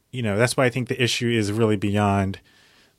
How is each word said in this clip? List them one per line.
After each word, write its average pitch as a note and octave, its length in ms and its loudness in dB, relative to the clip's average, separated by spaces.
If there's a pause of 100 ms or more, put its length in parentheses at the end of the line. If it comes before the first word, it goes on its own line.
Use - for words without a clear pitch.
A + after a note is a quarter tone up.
(100)
you B2+ 120 -8
know, G#2 140 -2
that's A#2+ 200 2
why C#3+ 80 2
I B2 60 2
think B2 180 -4
the - 120 -2
issue A#2+ 280 0
is G#2+ 240 0
really G#2+ 240 2
beyond G2+ 640 0 (580)